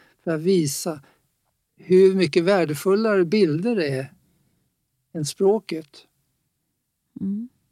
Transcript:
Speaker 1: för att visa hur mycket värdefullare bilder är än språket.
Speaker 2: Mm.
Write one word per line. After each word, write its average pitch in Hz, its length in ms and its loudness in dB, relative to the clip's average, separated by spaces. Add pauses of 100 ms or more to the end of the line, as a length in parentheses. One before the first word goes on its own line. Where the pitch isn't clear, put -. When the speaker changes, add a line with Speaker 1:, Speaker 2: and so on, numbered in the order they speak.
(240)
Speaker 1:
för 170 80 -6
att 156 100 -4
visa 160 600 -2 (760)
hur 190 380 4
mycket 175 280 0
värdefullare 190 840 0
bilder 190 540 0
är 139 320 -4 (1000)
än 156 120 -8
språket. 196 640 -2 (1300)
Speaker 2:
Mm. 208 280 -8 (220)